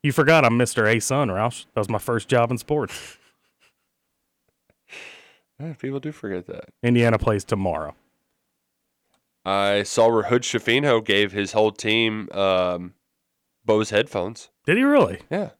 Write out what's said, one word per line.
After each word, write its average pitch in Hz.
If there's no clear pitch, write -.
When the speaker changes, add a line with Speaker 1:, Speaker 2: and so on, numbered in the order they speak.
Speaker 1:
You 143
forgot 151
I'm 117
Mister 120
A 113
Sun, 135
Roush. 107
That -
was 101
my 110
first 117
job 120
in 123
sports. -
Speaker 2:
<laughs> -
Yeah, 156
people 135
do 151
forget 95
that. -
Speaker 1:
Indiana 117
plays 104
tomorrow. 82
Speaker 2:
I 98
saw 117
where 110
Hood 120
Schifino 120
gave 101
his 101
whole 107
team, 110
um, 90
Bose 107
headphones. 107
Speaker 1:
Did 170
he 254
really? 269
Speaker 2:
Yeah. 190